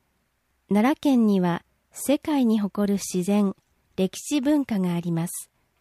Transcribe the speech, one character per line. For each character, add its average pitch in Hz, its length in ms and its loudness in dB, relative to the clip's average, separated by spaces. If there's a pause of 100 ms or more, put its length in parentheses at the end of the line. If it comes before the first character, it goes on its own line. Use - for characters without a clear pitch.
(680)
奈 214 220 4
良 320 40 0
県 254 300 2
に 202 160 4
は 175 220 0 (280)
世 - 280 -2
界 277 260 0
に 220 140 2
誇 202 280 -2
る 202 120 0
自 180 240 -4
然、 202 320 0 (400)
歴 185 240 -2
史 294 200 -4
文 285 260 0
化 208 120 -4
が 180 160 0
あ 170 60 -2
り 170 120 -4
ま 165 180 -2
す。 - 200 -14 (320)